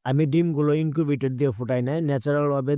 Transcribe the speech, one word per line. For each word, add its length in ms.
আমি 120
ডিমগুলো 380
ইনকিউবেটর 560
দিয়ে 180
ফুটাই 320
না, 60
ন্যাচারাল 360
ভাবে 220